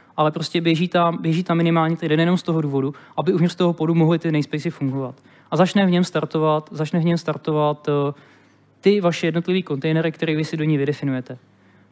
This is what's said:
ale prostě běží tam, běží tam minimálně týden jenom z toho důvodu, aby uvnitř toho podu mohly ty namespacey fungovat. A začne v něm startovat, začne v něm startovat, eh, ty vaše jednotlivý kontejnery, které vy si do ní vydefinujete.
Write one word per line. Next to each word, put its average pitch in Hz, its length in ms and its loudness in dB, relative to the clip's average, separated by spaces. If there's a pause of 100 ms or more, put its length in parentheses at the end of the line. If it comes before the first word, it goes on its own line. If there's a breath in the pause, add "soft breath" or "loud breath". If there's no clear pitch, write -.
(160 loud breath)
ale 151 140 2
prostě 160 300 -4
běží 165 280 0
tam, 170 340 0
běží 165 200 0
tam 170 140 -2
minimálně 165 400 2
týden 156 240 0
jenom 175 180 2
z - 40 -4
toho 160 180 0
důvodu, 139 340 -2 (220 loud breath)
aby 156 160 0
uvnitř 175 220 2
toho 175 180 2
podu 165 220 0
mohly 165 240 4
ty 165 140 -2
namespacey 151 380 -2
fungovat. 135 440 -6 (360 loud breath)
A 160 60 -2
začne 190 300 4
v 180 40 4
něm 175 140 4
startovat, 156 680 -2
začne 156 280 -2
v 160 40 0
něm 170 140 2
startovat, 151 680 -2
eh, 143 240 0 (680 loud breath)
ty 202 200 4
vaše 175 260 0
jednotlivý 175 360 -2
kontejnery, 160 500 -2
které 156 240 -2
vy 156 80 -2
si 160 120 -6
do 156 80 -2
ní 151 140 2
vydefinujete. 135 600 -4 (540 soft breath)